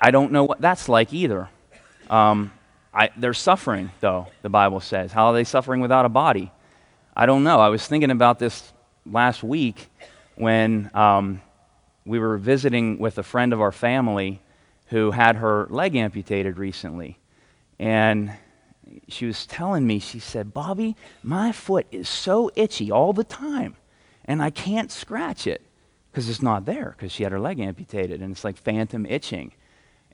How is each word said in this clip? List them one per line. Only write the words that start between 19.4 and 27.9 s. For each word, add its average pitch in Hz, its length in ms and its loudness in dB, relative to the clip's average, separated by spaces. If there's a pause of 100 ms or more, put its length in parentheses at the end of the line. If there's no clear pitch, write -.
telling 170 400 -2
me, 110 140 0
she - 200 -12
said, 107 340 -10
"Bobby, 196 420 -6 (260)
my 190 300 -2
foot 190 400 -2
is - 180 -10
so 214 460 0
itchy 113 360 -2
all 147 220 4
the 202 100 0
time, 277 520 -8 (500)
and 151 160 -2
I 151 80 0
can't 208 420 -6
scratch - 540 -10
it 82 160 -4 (520)
'cause 123 160 -4
it's 113 120 -8
not 107 240 0
there," 240 320 -8
'cause 95 140 -12
she - 120 -8
had 98 80 -4
her 98 80 -4
leg 147 200 -6
amputated, 92 640 -8